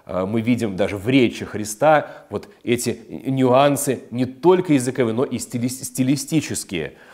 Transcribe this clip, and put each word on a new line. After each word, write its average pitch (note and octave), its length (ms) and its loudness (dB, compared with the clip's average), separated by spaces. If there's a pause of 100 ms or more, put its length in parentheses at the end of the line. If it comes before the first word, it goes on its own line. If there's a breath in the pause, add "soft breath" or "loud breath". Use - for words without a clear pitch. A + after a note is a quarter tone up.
э, F#2 220 -4
мы A2+ 160 -2
видим A2 340 0
даже G2+ 220 -2
в F#2+ 100 -6
речи A#2+ 380 2
Христа - 840 0
вот - 200 -8 (160 soft breath)
эти A#2+ 340 -2 (100)
нюансы C3 1000 2
не B2 160 -2
только F3 480 4
языковые, B2 400 0
но B2+ 100 0
и B2+ 140 -4
стили-, A#2+ 300 -6
стилистические. B2+ 1300 -4 (200 loud breath)